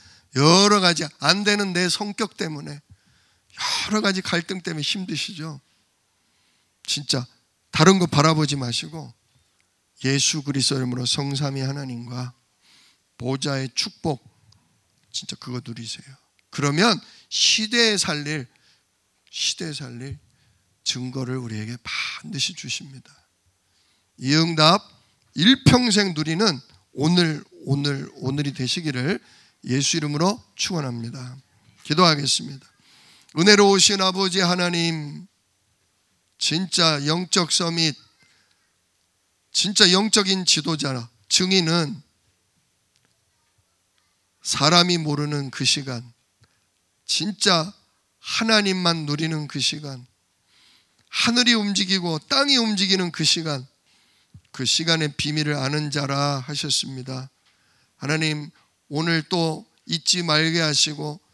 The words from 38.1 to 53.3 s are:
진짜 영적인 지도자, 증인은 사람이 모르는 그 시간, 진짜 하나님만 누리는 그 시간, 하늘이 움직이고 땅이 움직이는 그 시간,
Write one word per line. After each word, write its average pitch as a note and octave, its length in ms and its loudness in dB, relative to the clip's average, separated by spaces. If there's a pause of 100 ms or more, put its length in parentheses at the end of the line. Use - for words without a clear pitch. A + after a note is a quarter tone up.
진짜 F#3+ 400 4
영적인 F#3+ 540 2
지도자, C#3+ 640 -2 (180)
증인은 E3+ 720 0 (2500)
사람이 F3 580 4
모르는 D3 500 -4
그 C3 160 -6
시간, B2+ 480 -4 (920)
진짜 F#3 680 0 (460)
하나님만 F#3 840 0
누리는 D3+ 420 -2
그 C#3+ 120 -8
시간, C3+ 460 -6 (1040)
하늘이 A#3+ 440 2
움직이고 F#3+ 720 -2
땅이 C#4 300 2
움직이는 G3 540 0
그 D#3+ 120 -4
시간, D3+ 420 -2 (840)